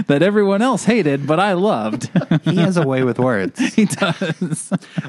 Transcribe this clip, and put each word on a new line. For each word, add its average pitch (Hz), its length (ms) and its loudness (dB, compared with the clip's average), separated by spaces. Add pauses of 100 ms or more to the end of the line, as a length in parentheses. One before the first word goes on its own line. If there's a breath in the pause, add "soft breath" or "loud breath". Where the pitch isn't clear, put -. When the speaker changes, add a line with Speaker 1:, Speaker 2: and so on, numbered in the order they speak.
Speaker 1:
that 143 140 2
everyone 202 400 2
else 247 240 0
hated, 151 420 2
but 156 120 2
I 202 140 2
loved." 131 640 -2
<laughs> 185 40 4 (240)
Speaker 2:
He - 140 0
has 180 200 2
a 160 100 0
way 131 160 0
with 123 160 -2
words. 98 400 -2 (160)
Speaker 1:
He 220 100 4
does. 165 840 -4 (380 loud breath)